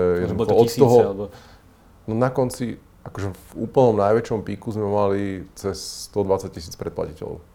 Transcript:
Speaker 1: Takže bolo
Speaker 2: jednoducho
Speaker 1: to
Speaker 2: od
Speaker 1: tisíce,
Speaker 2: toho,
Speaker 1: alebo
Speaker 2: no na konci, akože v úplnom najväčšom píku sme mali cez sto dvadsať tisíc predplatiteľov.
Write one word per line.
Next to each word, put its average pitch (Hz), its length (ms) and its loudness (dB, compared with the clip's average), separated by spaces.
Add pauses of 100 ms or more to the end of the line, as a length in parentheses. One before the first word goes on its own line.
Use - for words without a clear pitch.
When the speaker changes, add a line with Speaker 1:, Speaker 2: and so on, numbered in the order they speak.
(220)
Speaker 1:
Takže 87 100 -2
bolo 104 140 -2
Speaker 2:
jednoducho - 20 -6
Speaker 1:
to 104 80 4
Speaker 2:
od 117 100 8
Speaker 1:
tisíce, 123 160 2
Speaker 2:
toho, 123 200 8
Speaker 1:
alebo 101 220 0 (840)
Speaker 2:
no 110 100 -6
na 127 140 2
konci, 127 360 -4 (380)
akože 98 260 -8
v - 300 -16
úplnom 113 360 4
najväčšom 107 460 2
píku 104 280 -10
sme 104 160 -4
mali 101 360 0 (320)
cez 95 240 -6 (300)
sto 104 140 -4
dvadsať 95 300 -2
tisíc 82 240 -14
predplatiteľov. 82 640 -10 (140)